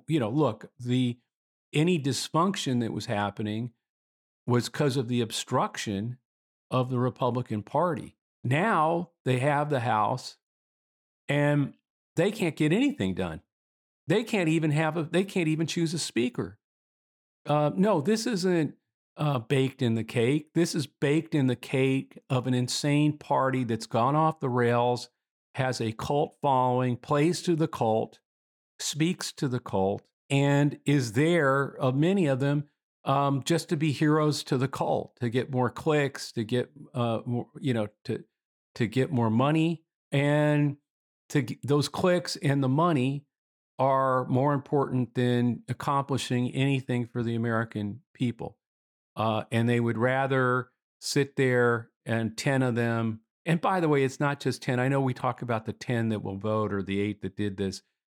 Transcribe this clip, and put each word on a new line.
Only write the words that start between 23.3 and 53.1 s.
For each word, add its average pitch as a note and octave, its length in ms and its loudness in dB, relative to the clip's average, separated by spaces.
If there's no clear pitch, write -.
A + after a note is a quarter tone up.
that's A2+ 220 -4
gone B2+ 300 2
off D#3 240 2
the C#3 80 -2
rails, A#2+ 600 0
has C3 240 -2
a A2+ 120 -2
cult D3 480 -4
following, B2+ 560 0
plays D3 460 0
to F3 120 0
the D#3 140 0
cult, A2+ 520 -2
speaks E3 560 -4
to - 120 -4
the B2 140 -2
cult, G2+ 420 -2
and C#3+ 560 2
is C3+ 260 0
there, C#3 640 2
uh, C3 140 0
many E3+ 320 2
of C3+ 160 0
them, C#3+ 240 0
um, C#3 400 0
just E3 240 0
to F3 80 -2
be D3+ 160 0
heroes D3+ 520 2
to - 120 -2
the C3 120 0
cult, - 520 -4
to A#2+ 80 -2
get B2 220 -2
more B2+ 180 2
clicks, D3 640 -2
to A#2 120 -4
get, A#2+ 260 -2
uh, A#2 320 -2
more, A#2+ 200 -4
you C3 140 0
know, G#2+ 140 -2
to, - 180 -6
to A#2+ 120 -2
get C3 260 0
more A#2 160 2
money. D#3 540 2
And D3 680 2
to C#3+ 140 0
g-, - 200 -8
those C#3 260 2
clicks F3+ 480 0
and C#3 260 0
the C3 60 2
money C#3+ 580 2
are C3+ 480 2
more C3+ 280 2
important B2+ 600 -2
than A#2+ 540 2
accomplishing C3 840 -2
anything C3 540 -2
for A#2+ 160 -6
the A#2 120 -2
American A2+ 640 -4
people. - 420 -4
Uh, A2 340 -2
and A#2 180 2
they A#2+ 120 2
would A#2 180 -2
rather B2+ 720 0
sit - 360 -2
there B2 540 2
and A2+ 300 -2
ten C3+ 260 0
of B2 140 0
them. A2+ 440 -2